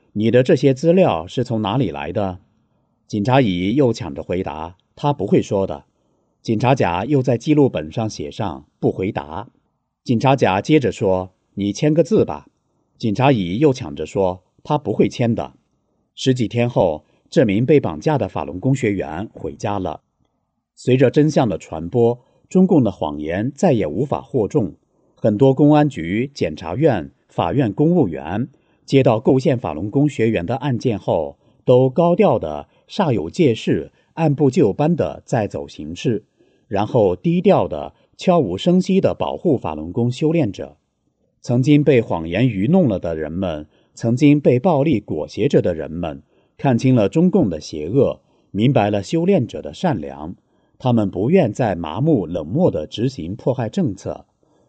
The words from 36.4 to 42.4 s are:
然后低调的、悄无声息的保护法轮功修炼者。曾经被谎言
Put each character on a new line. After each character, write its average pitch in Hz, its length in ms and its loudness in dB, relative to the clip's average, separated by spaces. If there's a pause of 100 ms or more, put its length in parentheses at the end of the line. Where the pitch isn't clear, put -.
然 101 200 -2
后 101 280 2
低 170 260 -2
调 156 260 4
的、 73 260 -10 (240)
悄 175 220 2
无 95 180 -2
声 180 240 2
息 185 180 0
的 107 140 2
保 71 240 -6
护 151 200 0
法 78 180 -6
轮 80 180 -10
功 120 180 -2
修 156 200 -2
炼 156 200 0
者。 71 260 -14 (640)
曾 123 200 0
经 147 220 4
被 135 180 4
谎 87 260 -4
言 98 220 2